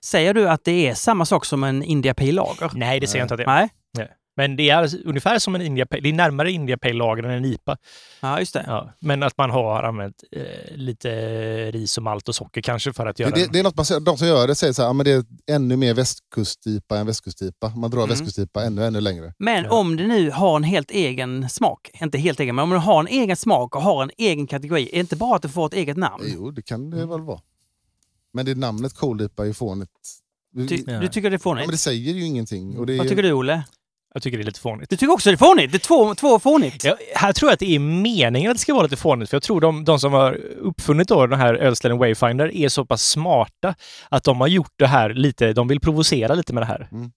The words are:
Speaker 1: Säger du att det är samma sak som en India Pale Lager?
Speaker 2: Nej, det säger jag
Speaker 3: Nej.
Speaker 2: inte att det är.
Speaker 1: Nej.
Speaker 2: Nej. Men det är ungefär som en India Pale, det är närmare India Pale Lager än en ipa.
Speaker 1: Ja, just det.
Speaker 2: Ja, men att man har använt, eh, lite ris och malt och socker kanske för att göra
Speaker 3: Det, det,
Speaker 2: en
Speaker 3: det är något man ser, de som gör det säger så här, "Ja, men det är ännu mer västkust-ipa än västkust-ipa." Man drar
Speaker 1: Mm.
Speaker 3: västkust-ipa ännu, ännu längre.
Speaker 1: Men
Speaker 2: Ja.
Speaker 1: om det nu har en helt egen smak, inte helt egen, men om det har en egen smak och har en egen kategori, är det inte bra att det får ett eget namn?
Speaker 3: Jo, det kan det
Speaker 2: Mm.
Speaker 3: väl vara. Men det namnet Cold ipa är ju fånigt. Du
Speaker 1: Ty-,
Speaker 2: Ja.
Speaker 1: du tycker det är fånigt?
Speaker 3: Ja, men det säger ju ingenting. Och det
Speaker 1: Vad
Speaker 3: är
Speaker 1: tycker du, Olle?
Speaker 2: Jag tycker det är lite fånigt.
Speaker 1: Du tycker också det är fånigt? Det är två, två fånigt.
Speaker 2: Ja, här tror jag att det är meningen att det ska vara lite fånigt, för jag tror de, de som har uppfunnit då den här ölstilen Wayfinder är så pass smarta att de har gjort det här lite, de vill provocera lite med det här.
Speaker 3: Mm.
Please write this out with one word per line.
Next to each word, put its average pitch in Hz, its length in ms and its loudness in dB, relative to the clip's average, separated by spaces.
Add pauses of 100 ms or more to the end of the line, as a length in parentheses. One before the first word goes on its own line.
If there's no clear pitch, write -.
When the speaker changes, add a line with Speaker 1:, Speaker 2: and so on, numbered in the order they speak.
Speaker 1:
Säger 180 300 2
du 208 140 4
att 160 160 0
det 170 240 2
är 117 60 -2
samma 196 300 0
sak 160 200 0
som 139 200 -2
en 135 180 -2
India 135 320 0
Pale 139 180 0
Lager? 165 420 -2
Speaker 2:
Nej, 127 260 -2
det 135 60 -4
säger 127 180 -2
jag 120 60 -6
Speaker 3:
Nej. 120 40 -4
Speaker 2:
inte - 0 -
att 117 40 -8
det 120 60 -4
är. 131 120 4
Speaker 1:
Nej. 202 120 4 (300)
Speaker 2:
Nej. 113 100 -8 (280)
Men 139 200 0
det 147 140 4
är 160 360 2
ungefär 165 320 0
som 196 160 -4
en 180 80 -4
India 131 240 -2
Pale, - 160 -6
det 139 60 0
är 151 40 0
närmare 160 400 0
India 131 260 -4
Pale 120 160 -2
Lager 117 280 -2
än 120 80 -6
en 123 140 -4
ipa. 131 320 -4 (440)
Speaker 1:
Ja, 139 180 -4
just 185 160 -6
det. - 120 -6
Speaker 2:
Ja, 117 340 -8
men 143 220 -2
att 139 160 -4
man 135 120 0
har 113 320 -2
använt, 104 500 -8
eh, - 440 -12
lite 127 340 -8 (600)
ris 110 260 -4
och 117 60 -4
malt 107 260 -4
och 113 60 -4
socker - 260 -8
kanske 120 320 -4
för 117 140 -6
att 104 120 -6
göra 113 120 0
Speaker 3:
Det, - 60 -2
det, 175 100 2
Speaker 2:
en 160 60 -8
Speaker 3:
det 170 60 2
är 185 40 2
något 190 140 0
man 156 100 0
ser, 156 140 0
de 156 180 0
som 165 80 0
gör 139 200 4
det 139 80 2
säger 147 180 0
så 127 100 0
här, 120 60 2
"Ja, 123 40 0
men 139 120 0
det 143 80 4
är 127 120 4 (260)
ännu 131 260 2
mer 127 180 2
västkust-ipa 107 1040 -4
än 107 80 -2
västkust-ipa." 98 680 -8
Man 117 140 -6
drar 123 80 -2
Speaker 1:
Mm. 110 120 0
Speaker 3:
västkust-ipa 113 540 -4
ännu, 110 200 -2
ännu 113 160 -2
längre. 87 380 -6
Speaker 1:
Men 202 260 -2
Speaker 2:
Ja. - 60 -6
Speaker 1:
om 190 260 2
det 170 100 -2
nu 208 240 2
har 160 260 2
en 151 80 2
helt 165 260 0
egen 131 580 -2
smak, - 420 -4 (120)
inte 151 160 -2
helt 156 220 0
egen, 123 140 -2
men 135 80 0
om 165 80 0
det 185 80 2
har 180 220 4
en 165 80 -2
egen 220 280 0
smak 135 400 0
och 139 60 -4
har 165 200 2
en 139 160 -4
egen 160 280 0
kategori, 147 420 -2
är - 40 -12
det 175 80 0
inte 175 160 -2
bra 226 200 2
att 170 60 -2
det 165 60 -6
får 160 180 -2
ett 147 80 -6
eget 151 220 -2
namn? 156 280 -4 (100)
Speaker 3:
Jo, 95 160 -10
det 131 120 -14
kan 127 280 -10
det 170 60 -10
Speaker 2:
Mm. 165 120 -6
Speaker 3:
väl 165 120 -8
vara. 131 200 -10 (920)
Men 131 140 -6
det 135 80 -2
namnet 123 400 -6
Cold 120 280 -4
ipa 107 200 -6
är 104 40 -2
ju 104 80 -4
fånigt. 98 360 -8 (640)
Du 127 140 -6
Speaker 1:
Ty-, 170 180 -4
Speaker 2:
Ja. 120 140 -6
Speaker 1:
du 180 80 -2
tycker 208 220 -2
det 190 60 -2
är - 20 -2
fånigt? 143 240 -4
Speaker 3:
Ja, 151 40 -6
men 165 60 -6
det 160 60 -4
säger 131 340 -4
ju 180 120 -4
ingenting. 110 540 -6
Och 117 80 -6
det 131 100 -2
Speaker 1:
Vad 131 100 0
Speaker 3:
är 131 40 0
Speaker 1:
tycker 196 120 0
du, 180 100 2
Olle? 143 320 -2 (500)
Speaker 2:
Jag 127 80 -8
tycker 120 160 -6
det 104 40 -6
är 107 40 -6
lite 107 140 -10
fånigt. 117 300 -8
Speaker 1:
Du 190 60 -2
tycker 269 160 2
också 208 180 4
det 185 40 6
är - 20 -2
fånigt? 247 360 8
Det 180 40 0
är - 20 2
två, 220 360 4
två 262 240 4
fånigt. 240 460 2
Speaker 2:
Ja, - 120 2 (180)
här 196 180 2
tror 294 180 4
jag - 40 8
att - 60 -2
det 185 140 2
är 147 40 2
meningen 160 720 2
att 247 60 0
det 202 40 -6
ska 302 140 0
vara 240 80 4
lite 139 140 0
fånigt, 120 340 0
för - 60 -4
jag 143 60 0
tror 180 180 0
de, 156 240 2
de 151 160 4
som 139 120 0
har 135 220 4 (240)
uppfunnit 170 500 0
då 147 180 6
den 131 140 0
här 120 140 6
ölstilen 120 440 2
Wayfinder 123 580 2
är 151 120 2
så 135 160 -2
pass 117 180 -2
smarta 160 720 0 (340)
att 139 160 0
de 127 160 4
har 135 80 4
gjort 180 280 0
det 139 100 4
här 120 280 4
lite, 127 380 2
de 120 160 2
vill 139 120 2
provocera 151 540 2
lite - 200 -2
med 117 80 -2
det 110 40 -4
här. 104 260 -8
Speaker 3:
Mm. 120 240 -12